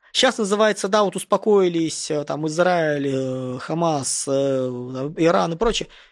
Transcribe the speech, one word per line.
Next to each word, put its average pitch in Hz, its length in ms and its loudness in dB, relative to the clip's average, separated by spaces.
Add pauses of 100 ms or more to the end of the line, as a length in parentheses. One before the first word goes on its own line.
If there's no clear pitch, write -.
(140)
Щас 254 240 2
называется, 208 500 2
да, 208 160 4
вот 185 120 0
успокоились, 180 960 2
э, 147 140 -2
там, 147 200 -4
Израиль, 156 680 2
э, 131 480 -4
Хамас, 160 680 -2
э, 143 40 -2 (880)
Иран 170 360 2
и - 20 -8
прочее. - 320 -2 (240)